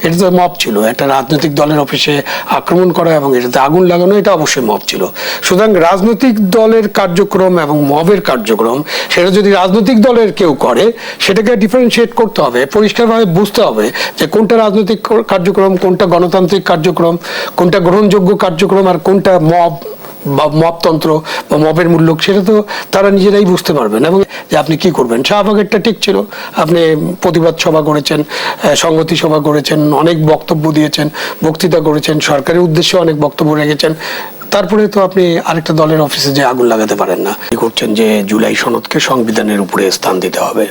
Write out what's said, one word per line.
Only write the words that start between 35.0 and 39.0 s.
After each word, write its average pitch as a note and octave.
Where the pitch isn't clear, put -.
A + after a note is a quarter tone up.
আপনি F3+
আরেকটা E3
দলের D#3
অফিসে C#3+
যে C#3
আগুন B2
লাগাতে G#2+
পারেন F#2
না। G2
কি A#2+
করছেন A2+
যে G#2+
জুলাই A2
সনদকে A#2
সংবিধানের A2